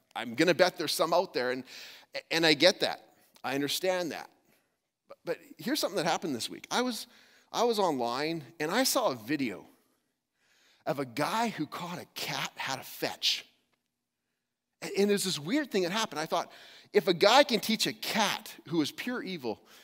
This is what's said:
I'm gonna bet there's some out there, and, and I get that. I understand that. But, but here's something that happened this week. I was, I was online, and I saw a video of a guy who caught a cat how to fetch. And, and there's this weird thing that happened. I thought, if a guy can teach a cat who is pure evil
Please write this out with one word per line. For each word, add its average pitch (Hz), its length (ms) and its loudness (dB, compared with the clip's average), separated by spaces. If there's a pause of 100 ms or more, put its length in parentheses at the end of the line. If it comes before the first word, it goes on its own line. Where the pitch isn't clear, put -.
(140)
I'm 113 220 -8
gonna 165 180 4
bet 175 240 2
there's 151 160 -2
some 165 200 0
out 185 200 2
there, 127 180 0
and, 131 120 -6 (680)
and 165 140 2
I 156 80 8
get 170 280 4
that. 98 200 -2 (420)
I 127 120 -4
understand 170 580 -2
that. 82 160 -12 (800)
But, - 160 -20
but 170 120 -4 (200)
here's 233 220 -2
something 277 180 -2
that 160 80 0
happened 165 300 0
this 113 140 -6
week. - 200 -12
I 208 120 2
was, 247 260 -4 (460)
I 202 100 2
was 233 160 2
online, 147 640 0 (160)
and 151 120 -2
I 240 120 2
saw 254 280 2
a 131 40 -4
video 110 500 -4 (1200)
of 139 140 -2
a 139 60 -2
guy 156 420 -2
who 160 180 -4
caught 175 320 -10
a 107 160 -12
cat - 440 -6
how 135 180 -4
to 113 80 -12
fetch. - 640 -4 (1400)
And, - 160 -8
and 202 120 4
there's 202 140 2
this 170 160 -2
weird 240 320 -2
thing 190 120 2
that 170 100 -2
happened. 214 260 -2
I 156 60 -4
thought, 170 260 -2 (400)
if 190 160 4
a 190 60 4
guy 214 320 8
can 247 160 0
teach - 260 0
a 139 60 -2
cat - 600 -2 (140)
who 170 140 2
is 135 100 0
pure 247 320 -8
evil 135 380 -6 (220)